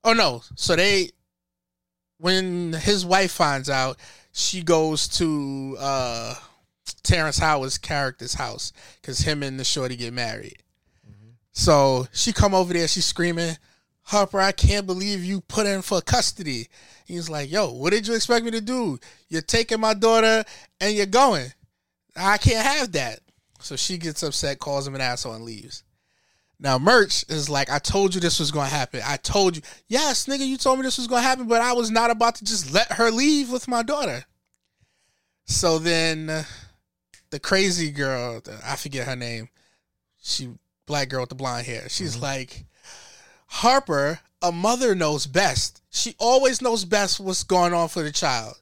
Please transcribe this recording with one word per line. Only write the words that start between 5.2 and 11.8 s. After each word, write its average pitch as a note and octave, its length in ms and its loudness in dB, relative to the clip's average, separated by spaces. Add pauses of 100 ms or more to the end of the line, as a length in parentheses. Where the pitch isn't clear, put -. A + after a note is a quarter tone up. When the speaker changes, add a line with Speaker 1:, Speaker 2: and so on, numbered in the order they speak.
Speaker 1:
uh, B2 560 -4 (680)
Terrence D#3 340 2
Howard's C#3+ 400 0
character's C3 560 -6
house - 380 -8 (320)
'cause B2 160 -6
him D3 240 -2
and C3+ 160 -8
the C3 40 -8
shorty B2+ 320 -2
get A#2+ 180 -10
married. A2+ 440 -8 (500)
Speaker 2:
Mm-hmm. G#2+ 220 -20 (220)
Speaker 1:
So C3+ 600 4